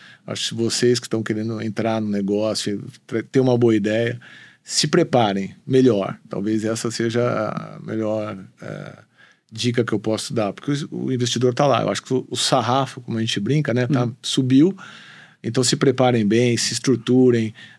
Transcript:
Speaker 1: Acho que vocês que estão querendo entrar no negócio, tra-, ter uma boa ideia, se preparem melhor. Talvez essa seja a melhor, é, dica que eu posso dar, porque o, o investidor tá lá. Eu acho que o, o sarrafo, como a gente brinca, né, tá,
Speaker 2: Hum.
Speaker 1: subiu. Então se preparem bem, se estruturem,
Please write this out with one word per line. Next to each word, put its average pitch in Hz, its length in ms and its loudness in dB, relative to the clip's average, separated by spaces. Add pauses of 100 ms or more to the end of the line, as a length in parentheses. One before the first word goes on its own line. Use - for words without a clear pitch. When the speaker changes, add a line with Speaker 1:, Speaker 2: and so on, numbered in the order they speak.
(260)
Speaker 1:
Acho - 240 -6
que - 40 -8
vocês 117 440 2
que - 80 -8
estão 113 160 -4
querendo 110 400 -4
entrar 110 380 -2
no 107 80 -4
negócio, 101 760 -2 (240)
tra-, 113 160 -4
ter - 180 0
uma 127 180 4
boa 113 180 6
ideia, 113 420 -2 (460)
se - 220 -2
preparem 117 680 2 (120)
melhor. 127 520 4 (120)
Talvez 107 340 -2
essa 113 260 -4
seja 117 320 -2 (280)
a 104 320 -10
melhor, 107 560 -4 (240)
é, - 360 -14 (540)
dica 120 320 0
que - 80 -4
eu 107 60 0
posso 107 340 -4
dar, 107 220 -2
porque - 180 -6 (180)
o, 123 160 -6
o 131 60 -2
investidor 123 400 0
tá 143 140 2
lá. 117 160 2
Eu 104 80 0
acho 101 120 -4
que - 120 -8
o, 117 160 -2
o 123 60 -8
sarrafo, 127 640 0
como 117 160 -6
a - 20 -2
gente 113 200 -2
brinca, 135 340 0
né, 123 120 0
tá, 127 200 0
Speaker 2:
Hum. 113 160 -6
Speaker 1:
subiu. 139 520 4 (680)
Então 120 200 0
se 123 140 2
preparem 123 500 2
bem, 117 300 4
se - 160 -4
estruturem, 120 840 2 (240)